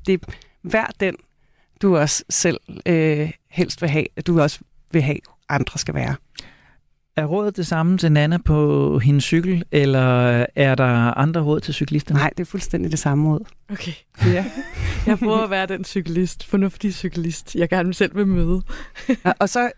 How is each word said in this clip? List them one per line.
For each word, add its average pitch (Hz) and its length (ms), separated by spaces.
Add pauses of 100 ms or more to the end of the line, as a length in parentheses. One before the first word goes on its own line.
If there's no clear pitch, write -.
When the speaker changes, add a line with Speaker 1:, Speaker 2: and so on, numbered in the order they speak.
Speaker 1:
Det 190 80
er, - 200 (300)
vær 220 360
den, 190 160 (680)
du 185 160
også 147 320
selv, - 300 (260)
øh, 156 460 (180)
helst - 320
vil 170 80
have, 147 160 (100)
at - 120
du 165 140
også 147 180 (320)
vil 160 100
have, 143 160 (320)
andre - 300
skal - 140
være. 131 220 (1000)
Speaker 2:
Er 156 80
rådet 202 320
det 170 100
samme 170 300
til 165 140
Nana 151 260
på 147 600
hendes 139 240
cykel, 170 480
eller 127 760 (100)
er 135 200
der 120 420
andre 160 240
råd 151 180
til - 140
cyklisterne? 147 460
Speaker 1:
Nej, 151 180
det - 20
er 175 60
fuldstændig 180 460
det 156 80
samme 147 300
råd. 165 160 (260)
Speaker 3:
Okay. 185 200 (340)
Speaker 1:
Ja. 180 200 (320)
Speaker 3:
<laughs> - 300
Jeg 214 120
prøver 220 180
at 220 120
være 190 160
den 185 200
cyklist, 170 600
fornuftig 196 480
cyklist, 170 600
jeg 170 140
gerne 180 240
selv 180 220
vil 202 120
møde. 180 340 (360)
<laughs> - 260
Speaker 1:
Og, - 160
og 302 100
så 240 280